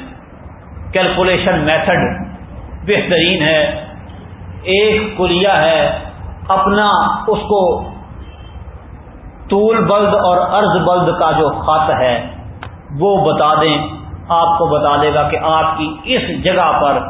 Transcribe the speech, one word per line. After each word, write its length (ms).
کیلکولیشن 680
میتھڈ 400
بہترین 560
ہے، 200
ایک 540
کلیہ 320
ہے، 400
اپنا 420
اس 120
کو 520
طول 360
بلد 300
اور 220
عرض 500
بلد 340
کا 100
جو 180
خط 420
ہے 360
وہ 320
بتا 220
دیں، 240
آپ 300
کو 80
بتا 360
دے 120
گا 140
کہ 140
آپ 360
کی 160
اس 400
جگہ 360
پر 180